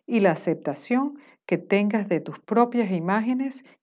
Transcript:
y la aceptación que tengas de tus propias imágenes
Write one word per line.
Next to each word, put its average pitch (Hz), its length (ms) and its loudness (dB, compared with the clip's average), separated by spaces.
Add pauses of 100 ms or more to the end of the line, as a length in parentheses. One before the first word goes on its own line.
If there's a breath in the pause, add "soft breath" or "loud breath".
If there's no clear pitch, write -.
y 226 160 2
la 185 100 6
aceptación 180 880 -2 (260 loud breath)
que 170 120 0
tengas 208 500 0
de 160 140 0
tus 156 180 -12
propias 240 500 0
imágenes 220 760 -2 (180 soft breath)